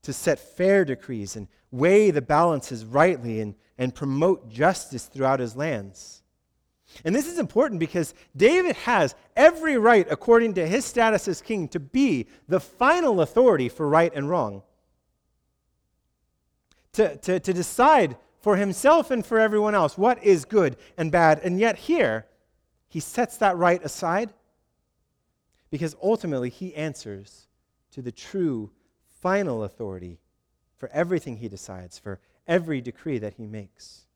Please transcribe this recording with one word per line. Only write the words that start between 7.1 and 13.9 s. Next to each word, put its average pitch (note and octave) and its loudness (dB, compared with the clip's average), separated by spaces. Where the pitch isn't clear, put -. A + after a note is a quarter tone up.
this C#4+ -2
is E4+ -8
important A#3+ -2
because E3 -4
David D#4+ 4
has F#3+ 0
every D#4+ 4
right, A3 6
according A#3 2
to F3 -2
his A3 -2
status A3+ 0
as E3 -4
king, F#3 -6
to F3 -8
be D3 0
the F3+ 0
final C4+ 0
authority E3 4
for D3+ -4
right E3 4